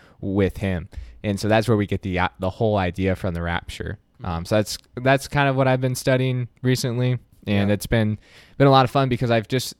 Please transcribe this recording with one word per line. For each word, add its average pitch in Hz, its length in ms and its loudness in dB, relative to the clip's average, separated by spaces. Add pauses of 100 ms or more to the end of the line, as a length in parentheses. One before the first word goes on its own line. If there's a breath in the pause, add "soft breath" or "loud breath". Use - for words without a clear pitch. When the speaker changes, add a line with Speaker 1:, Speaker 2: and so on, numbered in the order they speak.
(200 soft breath)
Speaker 1:
with 98 380 0
him. 92 300 -4 (360 loud breath)
And 101 160 -2
so 107 80 -2
that's 110 180 4
where 117 100 4
we 104 120 2
get 98 140 -4
the, 90 180 -2
uh, 90 80 0 (100)
the 92 120 -2
whole 107 260 0
idea 92 400 0
from 90 180 -4
the 85 80 -6
rapture. 85 560 -8 (240)
Speaker 2:
Mm-hmm. 107 40 -10
Speaker 1:
Um, 85 180 -6
so - 120 -2
that's, - 220 -2 (180)
that's 131 300 0
kind 143 220 0
of 131 80 0
what 131 100 2
I've 131 140 2
been 127 160 -2
studying 127 500 0 (160)
recently. 127 560 0 (300)
And 101 200 2
Speaker 2:
Yeah. 104 60 2
Speaker 1:
it's 95 120 -2
been, 107 300 2 (420 loud breath)
been 139 100 6
a - 40 6
lot 135 120 8
of 120 80 -2
fun, 135 160 2
because 120 240 0
I've 113 160 0
just - 320 -4